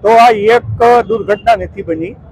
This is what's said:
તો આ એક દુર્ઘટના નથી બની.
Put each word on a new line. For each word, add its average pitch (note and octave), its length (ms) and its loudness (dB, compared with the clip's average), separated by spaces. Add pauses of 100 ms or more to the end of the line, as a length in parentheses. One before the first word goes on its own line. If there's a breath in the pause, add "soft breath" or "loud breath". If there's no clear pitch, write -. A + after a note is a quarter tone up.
તો G3+ 60 0
આ A#3 220 6
એક A3+ 520 -2 (260)
દુર્ઘટના G#3 480 -2
નથી F#3 260 -12
બની. E3+ 340 -8 (160)